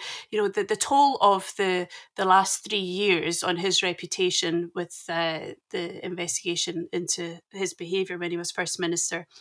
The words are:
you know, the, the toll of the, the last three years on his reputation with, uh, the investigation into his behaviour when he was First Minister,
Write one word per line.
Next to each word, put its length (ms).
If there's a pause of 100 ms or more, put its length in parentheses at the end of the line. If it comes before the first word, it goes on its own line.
(300)
you 100
know, 80
the, 160
the 120
toll 460
of 360
the, 300 (300)
the 80
last 440
three 80
years 640
on 160
his 240
reputation 920
with, 340
uh, 440 (180)
the 340
investigation 880
into 480 (120)
his 220
behaviour 460
when 100
he 80
was 140
First 280
Minister, 460 (160)